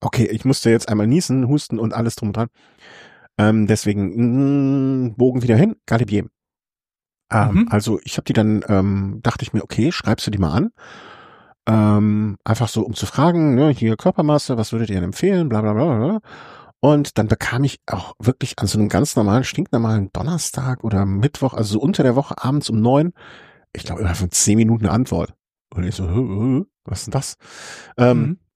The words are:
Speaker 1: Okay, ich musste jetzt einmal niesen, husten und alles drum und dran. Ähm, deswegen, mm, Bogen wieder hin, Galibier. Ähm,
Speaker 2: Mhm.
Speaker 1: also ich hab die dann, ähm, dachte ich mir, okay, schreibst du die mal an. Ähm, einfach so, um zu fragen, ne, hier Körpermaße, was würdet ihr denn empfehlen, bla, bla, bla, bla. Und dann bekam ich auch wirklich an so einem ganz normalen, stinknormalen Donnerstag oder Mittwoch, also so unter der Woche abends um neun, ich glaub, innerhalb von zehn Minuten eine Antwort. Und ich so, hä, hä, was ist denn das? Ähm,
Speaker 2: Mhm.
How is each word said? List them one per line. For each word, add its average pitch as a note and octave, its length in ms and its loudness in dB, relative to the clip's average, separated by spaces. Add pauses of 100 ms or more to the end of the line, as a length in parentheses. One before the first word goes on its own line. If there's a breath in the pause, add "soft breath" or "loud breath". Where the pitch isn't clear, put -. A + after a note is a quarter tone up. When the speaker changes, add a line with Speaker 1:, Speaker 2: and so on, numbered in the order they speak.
Speaker 1:
Okay, - 260 0
ich A2 180 -4
musste C3 240 2
jetzt A#2 180 2
einmal G#2 200 0
niesen, C3 420 2
husten C#3+ 280 -2
und G#2+ 160 -4
alles A#2 220 -2
drum G#2+ 140 -6
und G2 80 -6
dran. A2+ 100 -2 (880 loud breath)
Ähm, G#2+ 300 4
deswegen, B2+ 1400 0
mm, G#2+ 100 -8
Bogen B2+ 240 2
wieder A#2 160 4
hin, G#3+ 180 4 (100)
Galibier. G#2 420 0 (1040)
Ähm, A#2 200 4
Speaker 2:
Mhm. A3 180 4
Speaker 1:
also G#2 340 0
ich - 140 -14
hab - 80 -6
die - 80 0
dann, G#2+ 360 2
ähm, G2 520 0
dachte - 220 -4
ich - 100 -10
mir, G#2+ 100 0
okay, C3+ 280 -2
schreibst - 340 -4
du A2 60 -6
die G2+ 60 -4
mal E2 160 0
an. F#3+ 180 0 (960 loud breath)
Ähm, G#2+ 760 2
einfach A2+ 240 0
so, - 120 -2
um G#2+ 140 -4
zu G#2+ 100 -6
fragen, D#3 500 2
ne, D3 140 4
hier A2+ 280 0
Körpermaße, D3+ 600 0
was G#2+ 140 -2
würdet A2+ 180 -2
ihr G2 60 -2
denn F2 80 -2
empfehlen, E3+ 460 0
bla, G#2+ 120 -2
bla, G#2+ 120 0
bla, C3 240 2
bla. F3+ 220 0 (600 loud breath)
Und D3 380 2
dann A2 100 2
bekam A#2+ 380 -2
ich - 220 -4
auch - 320 -8
wirklich B2 380 -4
an G#2 100 -2
so G#2+ 120 0
einem G#2 80 2
ganz A2 300 0
normalen, A2 260 2
stinknormalen A2 720 -2
Donnerstag C3 720 -6
oder G2+ 200 0
Mittwoch, G2+ 480 -2
also G#2 200 -4
so G#2+ 80 0
unter D#3 220 0
der B2 120 4
Woche - 280 -4
abends C#3+ 260 -2
um A2 120 0
neun, C#3+ 300 2 (600 loud breath)
ich - 100 -14
glaub, F2 160 -8
innerhalb F2 180 -2
von F2+ 140 -4
zehn - 260 2
Minuten A2+ 280 2
eine E2 80 0
Antwort. G2+ 420 -2 (400)
Und F2 80 -4
ich F2 100 -4
so, F#2 160 -4
hä, F2+ 60 -2
hä, B2 500 0 (200)
was - 140 -8
ist - 80 -14
denn G#2 40 -12
das? - 240 -4 (600 loud breath)
Ähm, A#2+ 220 4
Speaker 2:
Mhm. D3 180 -2 (180)